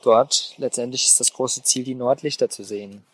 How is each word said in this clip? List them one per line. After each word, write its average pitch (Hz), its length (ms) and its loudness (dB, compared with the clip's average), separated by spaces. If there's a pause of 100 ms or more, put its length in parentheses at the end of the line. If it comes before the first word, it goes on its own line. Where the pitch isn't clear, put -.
Dort 123 560 4
letztendlich 127 480 -4
ist - 140 4
das - 120 0
große 127 300 -4
Ziel, 127 220 0
die 131 100 -8
Nordlichter 127 560 0
zu - 120 -12
sehen. 101 520 -12